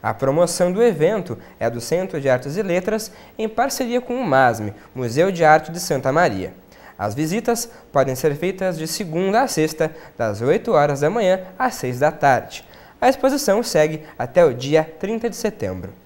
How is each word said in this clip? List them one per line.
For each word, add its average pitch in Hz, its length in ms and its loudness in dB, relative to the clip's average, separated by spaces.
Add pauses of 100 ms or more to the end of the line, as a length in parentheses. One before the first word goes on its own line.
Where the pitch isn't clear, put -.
A 110 120 -2
promoção 170 580 2
do 202 100 0
evento 180 560 2 (220)
é 113 100 0
do 120 120 -6
Centro 175 400 -4
de 139 80 0
Artes 127 260 0
e 208 80 -4
Letras, 190 480 -2 (260)
em 214 120 -4
parceria 240 500 -2
com 240 160 -6
o 254 100 -4
masme, 120 480 2 (220)
Museu 131 380 0
de 170 100 0
Arte 156 260 6
de 170 120 -10
Santa 135 320 -2
Maria. 104 400 0 (440)
As 104 160 -4
visitas 196 560 -2 (220)
podem 131 240 2
ser 147 200 0
feitas 185 420 -4
de 160 100 -6
segunda 190 540 -2
a 262 60 0
sexta, 156 460 -2 (240)
das 107 240 -2
oito 160 300 0
horas 147 300 4
da 151 80 2
manhã 190 320 2 (180)
às - 160 0
seis 123 240 -6
da 147 120 2
tarde. - 520 0 (380)
A 247 80 6
exposição 269 520 2
segue 156 400 0 (160)
até 165 280 4
o 131 80 4
dia 147 440 0
trinta 220 320 -4
de 185 60 -8
setembro. 92 560 -6 (140)